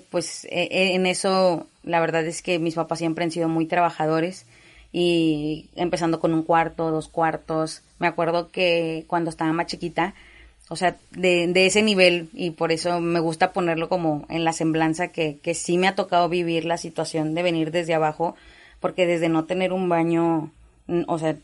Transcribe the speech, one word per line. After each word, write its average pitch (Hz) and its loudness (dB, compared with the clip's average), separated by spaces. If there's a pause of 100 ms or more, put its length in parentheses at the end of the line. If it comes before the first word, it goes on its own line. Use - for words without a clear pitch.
pues, - -6
eh, 175 -4
eh, 185 2
en 185 2
eso, 185 2 (160)
la 170 0
verdad 165 0
es 165 -6
que 180 -2
mis 160 -2
papás 160 -4
siempre 165 -2
han 165 -2
sido 165 -2
muy 160 0
trabajadores, 165 0 (520)
y 156 0
empezando 165 -2
con 165 2
un 160 2
cuarto, 165 0
dos 156 -4
cuartos. 160 -4 (180)
Me 175 0
acuerdo 165 -2
que 170 0
cuando 170 -2
estaba 160 -2
más 170 -2
chiquita, 170 -4 (560)
o 165 -10
sea, 175 0 (160)
de, 175 2
de 185 4
ese 190 4
nivel, 180 4
y 175 -4
por 165 -2
eso 175 0
me 170 0
gusta 165 0
ponerlo 165 -2
como 160 0
en 165 -2
la 160 2
semblanza 160 0
que, 151 -4
que 170 -2
sí 175 -2
me 185 2
ha 196 -2
tocado 175 2
vivir 165 0
la 165 -2
situación 160 -4
de 175 0
venir 160 0
desde 170 0
abajo, 156 0 (420)
porque 180 0
desde 170 2
no 160 2
tener 185 -2
un 185 0
baño, 165 2 (380)
n-, 170 0
o 170 -2
sea, 156 -2